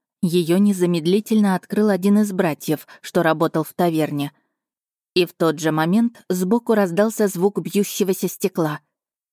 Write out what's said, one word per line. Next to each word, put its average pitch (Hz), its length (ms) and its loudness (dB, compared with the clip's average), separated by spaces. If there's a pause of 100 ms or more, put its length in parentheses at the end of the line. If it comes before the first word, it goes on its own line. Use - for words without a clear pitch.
(220)
Ее 175 360 2
незамедлительно 190 960 2
открыл 208 340 -2
один 196 300 2
из 208 140 0
братьев, 160 540 -4 (140)
что - 220 -2
работал 160 420 0
в - 100 -14
таверне. 151 580 -2 (840)
И 180 100 4
в 165 80 -4
тот 160 280 0
же 160 100 0
момент 180 580 0
сбоку 190 460 0
раздался 202 540 0
звук 185 320 -2
бьющегося 190 680 -2
стекла. 160 520 -4 (520)